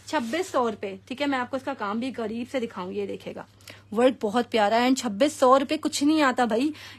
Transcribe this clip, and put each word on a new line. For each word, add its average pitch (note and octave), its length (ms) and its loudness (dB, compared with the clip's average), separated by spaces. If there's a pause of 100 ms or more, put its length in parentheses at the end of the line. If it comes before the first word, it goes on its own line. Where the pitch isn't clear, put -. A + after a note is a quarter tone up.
छब्बीस D#4 440 -4
सौ B3 160 0
रुपए। G3+ 300 -8 (100)
ठीक B3+ 120 -10
है, C#4+ 60 -2
मैं C#4 120 -2
आपको B3 180 -6
इसका C4+ 180 -6
काम G#3+ 260 -6
भी C4 120 -6
करीब A#3 360 -8
से C4+ 120 -4
दिखाऊँ, G3 320 -8
ये G3+ 140 -6
देखेगा, F#3+ 400 -12 (460)
वर्क A#3+ 300 4
बहुत A3+ 280 -2
प्यारा A3 260 2
है। B3 140 4
and C4 80 4
छब्बीस A#3+ 400 0
सौ B3+ 180 8
रुपए C#4 220 0
कुछ - 240 -4
नहीं D4+ 200 4
आता B3 240 2
भाई, A#3+ 260 0 (260)